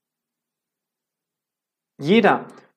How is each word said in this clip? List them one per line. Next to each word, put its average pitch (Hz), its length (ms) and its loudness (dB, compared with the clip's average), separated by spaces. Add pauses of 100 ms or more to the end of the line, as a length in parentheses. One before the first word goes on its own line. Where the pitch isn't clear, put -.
(2000)
Jeder 156 480 0 (280)